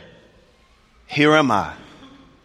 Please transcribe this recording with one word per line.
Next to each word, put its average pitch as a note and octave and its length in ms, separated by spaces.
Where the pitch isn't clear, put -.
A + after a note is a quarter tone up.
"Here D3 300
am D3 160
I, E2+ 220